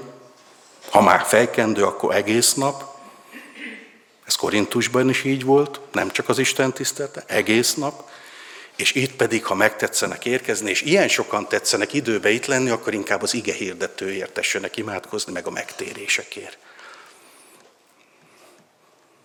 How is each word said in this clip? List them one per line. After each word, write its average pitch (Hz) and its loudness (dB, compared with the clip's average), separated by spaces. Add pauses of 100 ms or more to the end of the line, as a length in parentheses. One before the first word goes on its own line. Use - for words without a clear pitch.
(880)
Ha - 8
már 92 6
fejkendő, 110 4
akkor 92 0
egész 107 2
nap. 139 -4 (1300)
Ez - 0
Korintusban 120 2
is 127 0
így 135 0
volt, 143 4 (120)
nem 95 -2
csak - -2
az 120 2
Isten 131 2
tisztelete, - -6
egész 107 2
nap. 143 -6 (680)
És - 0
itt 139 0
pedig, 110 2
ha 98 0
megtetszenek 101 0
érkezni, 120 -2
és 90 0
ilyen 160 4
sokan 107 0
tetszenek 104 0
időbe 113 0
itt 113 0
lenni, 131 2
akkor 113 -2
inkább 101 -2
az 104 -2
ige 104 -2
hirdetőért 95 -6
tessenek - -4
imádkozni, 104 -6
meg 90 -6
a - -6
megtérésekért. - -8 (2750)